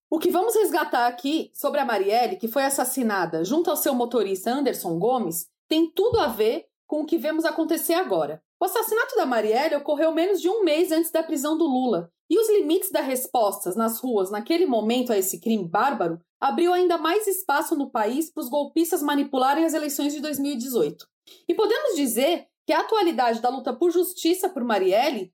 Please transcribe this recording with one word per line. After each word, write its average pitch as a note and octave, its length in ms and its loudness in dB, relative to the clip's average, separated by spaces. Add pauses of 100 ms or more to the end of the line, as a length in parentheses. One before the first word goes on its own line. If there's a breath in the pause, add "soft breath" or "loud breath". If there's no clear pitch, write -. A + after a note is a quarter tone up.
(100)
O D#4+ 80 0
que F4 100 2
vamos G#4+ 280 2
resgatar D4+ 500 2
aqui C#4 480 -4
sobre C#4+ 240 -2
a C4+ 60 0
Marielle, A3+ 500 0
que - 140 -4
foi C4+ 160 0
assassinada G#3+ 800 -2
junto D4+ 260 0
ao D4+ 60 0
seu C#4+ 180 0
motorista A3+ 560 -2
Anderson A3+ 480 -2
Gomes, G#3 480 -2 (220)
tem E4 200 2
tudo A4+ 300 2
a E4+ 80 2
ver A3+ 380 0 (200)
com D4+ 180 -2
o D4+ 40 -4
que E4 100 0
vemos D#4 280 0
acontecer D#4+ 500 0
agora. E3+ 480 -2 (160)
O E4+ 60 0
assassinato A4 500 0
da G4+ 100 2
Marielle B3 520 2
ocorreu D4 340 0
menos F4 300 0
de E4 80 0
um G#4+ 160 0
mês E4 260 2
antes D#4+ 220 0
da D#4+ 100 0
prisão D#4 340 -2
do D#4+ 80 0
Lula. B3+ 460 0 (180)
E F4 120 4
os A4 80 2
limites F#4+ 420 2
das D#4 160 0
respostas A#3+ 680 -2
nas A3+ 240 -2
ruas G3+ 320 -2
naquele E4 340 0
momento A#3+ 460 0
a G#3 60 2
esse F#3+ 200 -2
crime G#3+ 300 -2
bárbaro G3 520 0 (200)
abriu E4+ 320 2
ainda F4+ 260 2
mais F4 300 0
espaço D#4+ 480 -2
no C#4 120 -2
país A#3+ 440 -2
pros D4 160 -8
golpistas D4+ 520 0
manipularem C#4+ 640 2
as D#4 100 0
eleições D4 380 -2
de D4+ 80 -8
dois D4 200 -6
mil C#4+ 140 -2
e - 20 -6
dezoito. A3+ 500 -2 (400 loud breath)
E F4 80 0
podemos A4+ 400 0
dizer C#4+ 520 0 (200)
que D#4 60 2
a D#4 80 2
atualidade B3+ 600 0
da B3 100 2
luta C4 220 -4
por E4+ 180 2
justiça F4+ 580 0
por C#4 140 -6
Marielle G#3 720 0